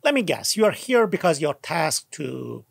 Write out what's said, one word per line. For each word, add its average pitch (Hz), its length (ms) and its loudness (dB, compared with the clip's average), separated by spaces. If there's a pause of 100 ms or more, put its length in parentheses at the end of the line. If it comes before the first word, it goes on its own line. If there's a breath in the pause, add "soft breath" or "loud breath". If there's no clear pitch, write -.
(140)
Let 269 60 2
me 196 60 -2
guess, 120 300 -2
you 214 80 4
are 208 60 6
here 233 380 2
because 170 320 2
you're 147 200 -2
tasked 160 520 -2
to 127 580 -10